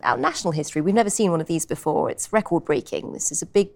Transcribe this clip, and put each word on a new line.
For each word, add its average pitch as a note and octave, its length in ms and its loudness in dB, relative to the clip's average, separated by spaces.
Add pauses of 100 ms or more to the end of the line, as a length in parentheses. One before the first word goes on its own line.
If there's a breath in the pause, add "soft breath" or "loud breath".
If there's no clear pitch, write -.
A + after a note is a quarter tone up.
our - 140 2
national C4 340 -2
history. D3+ 320 -2
We've F3+ 100 2
never A3 160 4
seen G3+ 220 2
one E3 100 2
of D#3+ 60 -4
these E3 180 -2
before. - 460 0
It's - 220 -10
record-breaking. E3+ 800 0
This - 180 -6
is - 120 -6
a F3 40 -8
big, G3+ 300 2